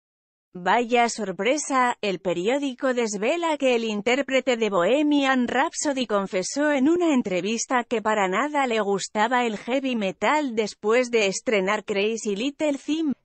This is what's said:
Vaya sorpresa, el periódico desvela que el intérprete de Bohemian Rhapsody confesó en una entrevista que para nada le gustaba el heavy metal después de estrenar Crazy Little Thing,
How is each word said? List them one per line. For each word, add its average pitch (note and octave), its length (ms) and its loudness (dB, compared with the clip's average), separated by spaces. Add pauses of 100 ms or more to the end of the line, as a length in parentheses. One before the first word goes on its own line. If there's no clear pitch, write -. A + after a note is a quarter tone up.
(580)
Vaya A3+ 520 2
sorpresa, B3 920 -2
el F#3+ 200 -2
periódico B3 720 -2
desvela A#3+ 640 -2
que C4 180 2
el A#3 80 0
intérprete B3 720 0
de A3+ 140 0
Bohemian C4 800 2
Rhapsody C4 580 -2
confesó G3+ 640 0
en C4+ 160 2
una E4+ 260 4
entrevista A3+ 680 0
que A3+ 180 -4
para G#3+ 280 0
nada C4+ 360 0
le A3+ 140 0
gustaba G#3+ 680 0
el A3 120 -4
heavy B3+ 400 -2
metal A3+ 580 -2
después A3+ 560 0
de A3 160 4
estrenar G3+ 560 0
Crazy G#3 540 -2
Little C#4+ 400 -2
Thing, D#4 340 -2 (140)